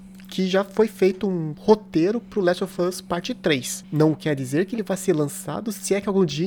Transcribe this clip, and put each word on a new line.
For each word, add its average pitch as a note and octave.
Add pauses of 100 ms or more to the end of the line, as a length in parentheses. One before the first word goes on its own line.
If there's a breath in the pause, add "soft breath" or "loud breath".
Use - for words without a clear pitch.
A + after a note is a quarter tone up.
(280)
que F#3
já F#3+
foi A3
feito F#3+
um E3
roteiro G#3
pro -
Last F3+
of F3+
Us F3+
Parte F3
três. -
Não D#3
quer D3+
dizer C3+
que -
ele A3
vai F#3
ser F#3
lançado, D3+
se -
é G3
que G3
algum F#3+
dia D3
a -